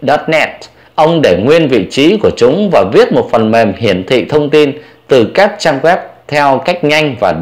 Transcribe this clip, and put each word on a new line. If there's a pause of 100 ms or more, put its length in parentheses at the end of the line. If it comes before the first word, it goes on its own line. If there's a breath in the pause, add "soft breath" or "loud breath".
chấm
net, (460 soft breath)
ông
để
nguyên
vị
trí
của
chúng
và
viết
một
phần
mềm
hiển
thị
thông
tin (360 loud breath)
từ
các
trang
web (320)
theo
cách
nhanh
và